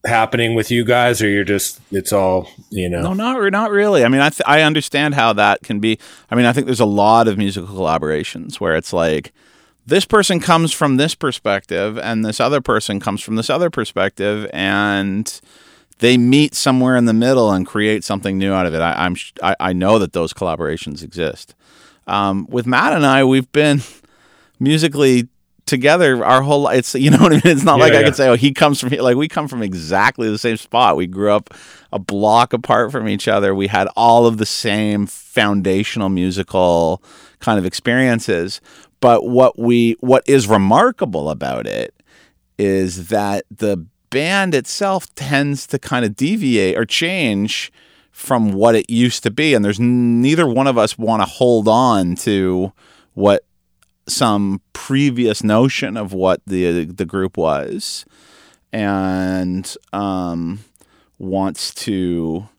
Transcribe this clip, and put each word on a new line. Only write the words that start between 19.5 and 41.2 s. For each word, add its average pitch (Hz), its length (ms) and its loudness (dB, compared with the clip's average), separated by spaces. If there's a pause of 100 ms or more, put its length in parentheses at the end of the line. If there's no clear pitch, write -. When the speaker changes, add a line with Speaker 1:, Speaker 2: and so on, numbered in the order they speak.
Speaker 2:
I 92 140 -2
know 98 260 2
that 90 140 -4
those 82 200 -4
collaborations 82 680 -6
exist. - 500 -8 (540)
Um, 98 420 -2
with 120 180 -4
Matt 123 260 0
and 151 120 0
I, 135 180 4
we've 131 280 0
been 147 300 2 (380)
<laughs> - 400 -20
musically 139 680 2 (380)
together 143 580 2
our 131 200 4
whole 143 200 2
li-, 127 140 2
it's, - 160 -2
you 139 160 2
know 143 80 6
what 175 140 6
I 151 40 6
mean? - 100 2
It's 160 180 4
not 156 160 4
Speaker 1:
Yeah, 139 60 6
Speaker 2:
like 156 80 6
I 143 60 6
Speaker 1:
yeah. 143 60 4
Speaker 2:
could 147 100 2
say, 135 120 2
"Oh, 120 80 6
he 131 180 2
comes 147 260 2
from 127 120 -4
here." 110 100 -2
Like, 123 160 4
we 151 100 -2
come 151 200 -6
from 123 160 -8
exactly 95 680 0
the 104 80 -2
same 113 200 -2
spot. 117 380 2
We 87 120 -2
grew 98 240 -2
up 104 220 0 (380)
a 101 80 -4
block 107 540 2
apart 117 380 0
from 110 160 -4
each 101 200 -4
other. 101 280 2
We 98 120 -2
had 98 280 0
all 117 320 6
of 113 100 2
the 107 80 -2
same 104 600 -2
foundational 101 1040 -2
musical 90 920 0 (380)
kind 110 180 0
of 92 80 -2
experiences. 113 960 -2 (400)
But 117 260 4
what 123 320 4
we, 117 400 2
what 127 280 2
is 131 200 4
remarkable 107 840 2